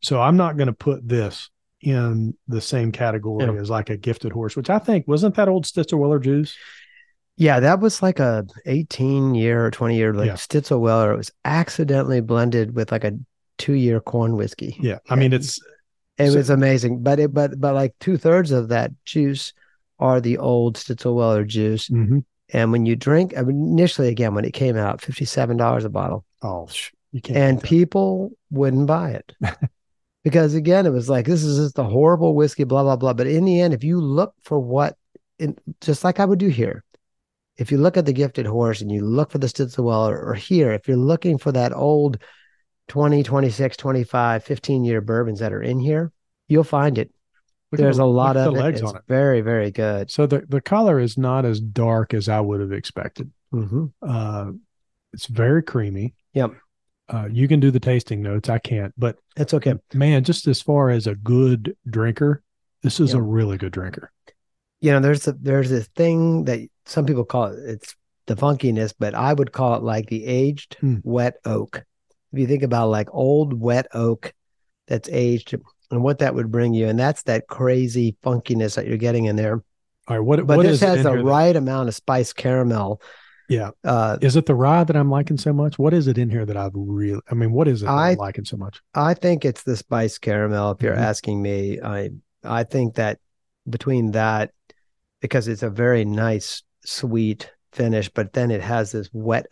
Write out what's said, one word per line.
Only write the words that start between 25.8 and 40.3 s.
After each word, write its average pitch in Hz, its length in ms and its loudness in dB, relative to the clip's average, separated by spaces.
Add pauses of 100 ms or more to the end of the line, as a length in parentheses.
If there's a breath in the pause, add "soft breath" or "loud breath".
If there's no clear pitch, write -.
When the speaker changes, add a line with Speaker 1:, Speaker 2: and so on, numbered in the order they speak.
Speaker 2:
a 107 60 -6
bottle. 95 340 -4 (180)
Speaker 1:
Oh, 90 280 -8
sh-, - 200 -12 (220)
you 127 100 -8
can't 127 160 -2
Speaker 2:
And 135 180 6
Speaker 1:
beat 110 60 -8
that. - 60 -10
Speaker 2:
people 190 640 2 (180)
wouldn't 139 360 2
buy 160 260 0
it - 280 -12
Speaker 1:
<laughs> - 300 -4 (540)
Speaker 2:
because, 151 300 4
again, 170 320 4
it 156 40 4
was 123 180 -2
like, 127 160 2
"This 156 200 0
is 147 120 0
just 147 220 0
a 131 60 0
horrible 156 500 4
whiskey, 147 300 2
blah, 135 180 2
blah, 135 140 4
blah." 127 180 0
But 123 120 0
in 160 200 2
the 175 140 4
end, 175 140 2
if 113 80 -4
you 170 180 0
look 156 420 0
for 151 160 -2
what, 131 380 -2 (420)
in, 151 180 -6 (240)
just - 240 -2
like 180 160 2
I 202 60 4
would 190 120 2
do 196 100 2
here, 113 360 -2 (720)
if 110 140 -6
you 143 80 2
look 180 180 4
at 170 100 2
the 143 60 2
Gifted 131 340 -2
Horse 113 340 0
and 104 100 -6
you 104 140 -2
look 123 260 0
for 156 80 -4
the 135 80 0
Stitzel 123 380 -4
Weller, 110 360 0
or - 140 -6